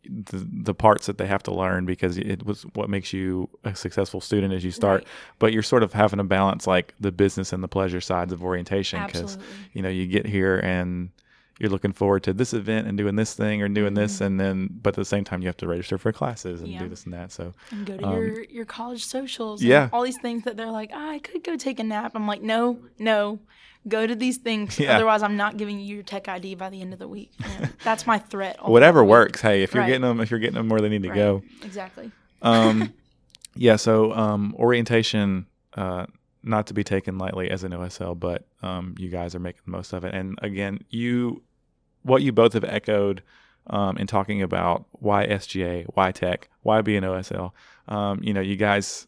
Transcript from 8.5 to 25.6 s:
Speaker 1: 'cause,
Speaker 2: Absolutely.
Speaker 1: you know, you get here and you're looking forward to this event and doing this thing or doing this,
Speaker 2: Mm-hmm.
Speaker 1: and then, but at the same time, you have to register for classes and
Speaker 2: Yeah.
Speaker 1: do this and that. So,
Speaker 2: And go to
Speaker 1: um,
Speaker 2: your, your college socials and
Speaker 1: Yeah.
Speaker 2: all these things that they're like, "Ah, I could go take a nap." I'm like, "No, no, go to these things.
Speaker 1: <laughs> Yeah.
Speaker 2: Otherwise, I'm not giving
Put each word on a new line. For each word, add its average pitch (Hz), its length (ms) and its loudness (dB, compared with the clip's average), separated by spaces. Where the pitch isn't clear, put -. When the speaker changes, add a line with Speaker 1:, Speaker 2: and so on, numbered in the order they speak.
Speaker 1:
'cause, 90 140 -8
Speaker 2:
Absolutely. - 340 -12
Speaker 1:
you 98 80 -8
know, 92 80 -4
you 92 180 -4
get 92 180 0
here 95 380 2
and 90 460 -2
you're 107 100 0
looking 98 220 0
forward 98 320 2
to 95 80 0
this 117 220 0
event 107 340 -2
and 101 100 -4
doing 101 200 0
this 110 160 0
thing 107 280 -2
or 101 60 0
doing 101 260 2
this, 104 220 0
Speaker 2:
Mm-hmm. 101 80 -4
Speaker 1:
and 95 160 0
then, 95 300 -2
but 101 100 2
at - 40 -6
the 104 80 -4
same 101 220 -2
time, 90 160 -6
you 90 80 -4
have 85 80 -8
to 87 100 -8
register 87 300 -4
for 110 160 -2
classes 95 480 -6
and 85 100 -12
Speaker 2:
Yeah. 87 80 -10
Speaker 1:
do - 80 -8
this - 160 -14
and 87 100 -12
that. 87 200 -14
So, 90 200 -12
Speaker 2:
And 202 140 -10
go 196 120 -10
to 196 100 -8
Speaker 1:
um, - 60 -2
Speaker 2:
your, 220 320 -4
your 233 200 -12
college 233 380 -12
socials 233 560 -8
and 120 100 2
Speaker 1:
Yeah. 135 220 8
Speaker 2:
all 240 120 0
these 254 160 -4
things 233 260 -6
that 226 100 -6
they're 226 160 -8
like, 214 220 -8
"Ah, 302 160 -10
I 294 100 -10
could 330 240 -12
go 339 140 -6
take 262 240 -6
a - 20 -4
nap." 220 320 -6
I'm 214 100 -4
like, 208 160 -4
"No, 233 380 0
no, 214 420 0
go 220 180 0
to 240 80 -2
these 254 220 -2
things. 214 420 -4
Speaker 1:
<laughs> - 0 -
Yeah. - 160 6
Speaker 2:
Otherwise, 214 260 4
I'm 208 140 0
not 208 220 -2
giving 208 240 -6